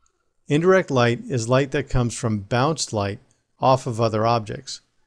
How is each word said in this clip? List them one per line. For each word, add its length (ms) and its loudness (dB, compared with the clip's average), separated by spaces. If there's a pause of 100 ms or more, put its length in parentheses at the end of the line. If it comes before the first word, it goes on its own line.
(480)
Indirect 440 4
light 360 2
is 220 -4
light 220 2
that 180 -4
comes 280 0
from 220 -2
bounced 540 -2
light 260 -4 (400)
off 280 2
of 120 -4
other 260 0
objects. 560 -4 (260)